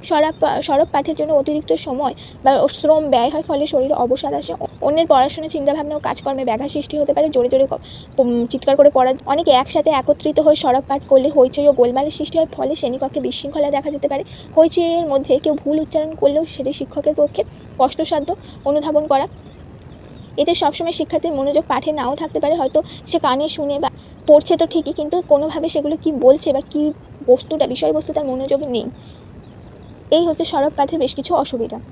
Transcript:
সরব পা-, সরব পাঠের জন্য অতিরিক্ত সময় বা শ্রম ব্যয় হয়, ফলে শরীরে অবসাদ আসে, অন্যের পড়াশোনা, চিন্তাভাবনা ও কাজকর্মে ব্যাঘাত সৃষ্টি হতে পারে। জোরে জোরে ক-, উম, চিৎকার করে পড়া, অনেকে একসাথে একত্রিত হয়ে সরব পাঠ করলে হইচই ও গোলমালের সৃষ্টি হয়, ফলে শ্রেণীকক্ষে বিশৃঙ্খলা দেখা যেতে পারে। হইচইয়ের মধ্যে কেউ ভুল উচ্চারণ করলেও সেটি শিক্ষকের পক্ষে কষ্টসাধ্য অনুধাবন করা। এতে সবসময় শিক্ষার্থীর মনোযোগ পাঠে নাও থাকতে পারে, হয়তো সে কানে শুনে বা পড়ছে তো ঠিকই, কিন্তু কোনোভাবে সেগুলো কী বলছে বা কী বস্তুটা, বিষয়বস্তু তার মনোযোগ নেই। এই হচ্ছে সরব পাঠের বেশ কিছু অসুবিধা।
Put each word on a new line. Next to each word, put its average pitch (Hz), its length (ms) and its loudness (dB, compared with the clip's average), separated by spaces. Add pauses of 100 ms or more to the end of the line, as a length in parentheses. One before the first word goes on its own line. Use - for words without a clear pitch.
সরব 311 360 2
পা-, 294 220 2
সরব 302 300 2
পাঠের 302 240 -2
জন্য 302 180 -2
অতিরিক্ত 302 420 0
সময় 277 380 -4 (300)
বা 269 240 4
শ্রম 311 420 2
ব্যয় 254 200 4
হয়, 311 140 -4
ফলে 294 240 -2
শরীরে 277 260 0
অবসাদ 277 400 -2
আসে, - 200 -6 (280)
অন্যের 320 260 2
পড়াশোনা, 277 400 2
চিন্তাভাবনা 294 480 -2
ও 302 40 -4
কাজকর্মে 269 460 -4
ব্যাঘাত 247 260 -2
সৃষ্টি 294 260 -4
হতে 285 160 0
পারে। 302 160 2
জোরে 247 200 0
জোরে 262 180 2
ক-, - 120 -6 (380)
উম, 240 280 2
চিৎকার 269 300 0
করে 285 140 6
পড়া, 262 240 2 (120)
অনেকে 311 260 0
একসাথে 277 380 2
একত্রিত 262 500 0
হয়ে 302 160 4
সরব 269 320 0
পাঠ 277 200 -2
করলে 269 220 4
হইচই 285 380 2
ও 285 60 6
গোলমালের 269 380 2
সৃষ্টি 302 260 -6
হয়, 320 100 2
ফলে 294 280 -4
শ্রেণীকক্ষে 269 440 -4
বিশৃঙ্খলা 285 500 -4
দেখা 285 220 -2
যেতে 285 160 -4
পারে। 277 160 -2 (340)
হইচইয়ের 330 480 2
মধ্যে 277 340 0
কেউ 302 140 0
ভুল 294 260 -2
উচ্চারণ 311 360 -4
করলেও 294 300 2
সেটি 277 280 -6
শিক্ষকের 285 420 -4
পক্ষে 294 280 0 (340)
কষ্টসাধ্য 311 580 -2 (300)
অনুধাবন 302 420 0
করা। 277 200 2 (1120)
এতে 311 180 2
সবসময় 339 380 -2
শিক্ষার্থীর 330 380 -4
মনোযোগ 285 360 0
পাঠে 269 240 -2
নাও 277 240 -4
থাকতে 311 240 -6
পারে, 302 160 0
হয়তো 269 240 0 (280)
সে - 120 -2
কানে 285 300 0
শুনে 285 300 -4
বা 269 100 -2 (380)
পড়ছে 302 300 6
তো 320 80 2
ঠিকই, 320 280 -4
কিন্তু 311 340 -4
কোনোভাবে 311 420 0
সেগুলো 302 340 -2
কী 320 80 0
বলছে 269 420 4
বা 277 160 4
কী 302 220 0 (360)
বস্তুটা, 262 400 2
বিষয়বস্তু 302 460 -2
তার 302 120 -2
মনোযোগ 269 380 -2
নেই। 247 220 -4 (1300)
এই 330 140 4
হচ্ছে 330 200 -2
সরব 302 300 0
পাঠের 285 240 -2
বেশ 262 160 -2
কিছু 339 200 -4
অসুবিধা। 226 440 -4 (120)